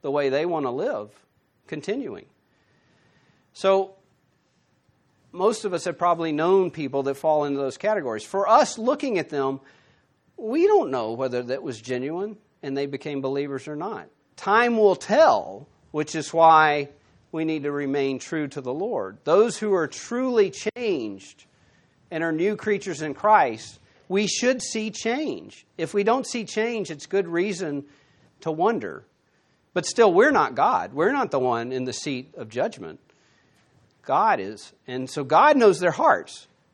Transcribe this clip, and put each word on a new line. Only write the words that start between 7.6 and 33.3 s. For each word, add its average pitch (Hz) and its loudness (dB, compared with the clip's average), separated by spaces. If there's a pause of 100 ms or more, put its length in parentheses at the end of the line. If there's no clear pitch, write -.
categories. 147 -2
For 196 -2
us, 240 4
looking 254 -2
at 147 -4
them, 135 -2 (760)
we 269 0
don't 381 4
know 117 -2
whether 123 -4
that 123 -6
was 113 -10
genuine 151 -6 (240)
and 135 -6
they 139 -2
became 139 -8
believers 139 -6
or 151 -10
not. 165 -10 (280)
Time 233 2
will 196 6
tell, 143 2 (220)
which 151 -6
is 156 -6
why 156 6 (420)
we 160 -4
need 156 -4
to 147 -2
remain 139 -2
true 156 -6
to 139 -10
the 127 -6
Lord. 143 -6
Those 202 4
who 208 0
are 165 2
truly 240 0
changed 131 -6 (680)
and 165 -4
are 165 -2
new 185 0
creatures 190 -4
in 151 -6
Christ, 160 2 (300)
we 202 0
should 247 0
see 220 -6
change. 226 -6 (100)
If 160 -6
we 202 0
don't 240 2
see 226 -8
change, 220 -4
it's 151 -12
good 190 -2
reason 170 -4 (560)
to 160 -6
wonder. 156 -2 (680)
But 180 -4
still, 220 4
we're 233 6
not 147 2
God. 131 0
We're 160 0
not 180 -2
the 143 0
one 123 -2
in 127 -4
the 127 -6
seat 131 -8
of 117 -14
judgment. 117 -6 (1080)